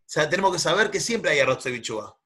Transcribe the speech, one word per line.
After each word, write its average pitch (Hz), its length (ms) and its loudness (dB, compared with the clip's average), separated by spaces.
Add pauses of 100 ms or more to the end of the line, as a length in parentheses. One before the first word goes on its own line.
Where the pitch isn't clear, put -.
sea, 151 240 0
tenemos 185 220 2
que 175 80 -2
saber 202 300 2
que 196 100 -2
siempre 190 320 0
hay 143 80 4
arroz 131 240 2
de 127 80 -4
bichúa. 113 540 -8